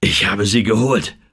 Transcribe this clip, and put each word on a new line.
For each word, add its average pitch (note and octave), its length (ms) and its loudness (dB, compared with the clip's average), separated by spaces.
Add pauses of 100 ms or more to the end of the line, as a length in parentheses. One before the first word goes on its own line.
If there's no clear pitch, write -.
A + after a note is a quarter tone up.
Ich F#2+ 260 -2
habe G2+ 200 -2
sie A2 160 2
geholt A2 540 0 (160)